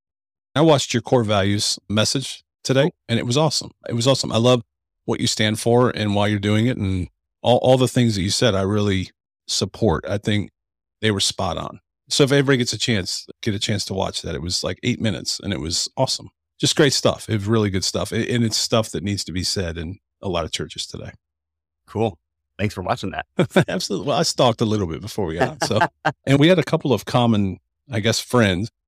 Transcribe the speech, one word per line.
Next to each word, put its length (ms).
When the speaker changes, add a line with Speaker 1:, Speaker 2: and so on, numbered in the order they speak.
Speaker 1:
I 80
watched 320
your 80
core 220
values 540
message 540
today, 200
Speaker 2:
Cool. 100
Speaker 1:
and 100
it 80
was 100
awesome. 360
It 60
was 120
awesome. 260
I 60
love 240
what 160
you 60
stand 340
for 340
and 200
why 140
you're 100
doing 280
it 120
and 300
all, 160
all 200
the 100
things 280
that 60
you 80
said, 240
I 80
really 480
support. 600
I 120
think 320
they 80
were 100
spot 380
on. 220
So 160
if 80
everybody 240
gets 160
a 60
chance, 480
get 120
a 40
chance 280
to 80
watch 280
that. 120
It 80
was, 220
like, 180
eight 180
minutes, 400
and 120
it 80
was 360
awesome. 340
Just 160
great 200
stuff. 340
It 60
was 120
really 220
good 160
stuff. 280
A-, 220
and 80
it's 140
stuff 360
that 120
needs 200
to 80
be 120
said 320
in 220
a 80
lot 160
of 60
churches 340
today. 240
Speaker 2:
Cool. 320
Thanks 160
for 80
watching 280
that. 160
Speaker 1:
<laughs> 320
Absolutely. 400
Well, 100
I 40
stalked 400
a 20
little 220
bit 160
before 240
we 100
got 140
on. 100
So, 180
Speaker 2:
<laughs> 220
Speaker 1:
and 120
we 100
had 100
a 60
couple 300
of 100
common, 540
I 100
guess, 200
friends. 500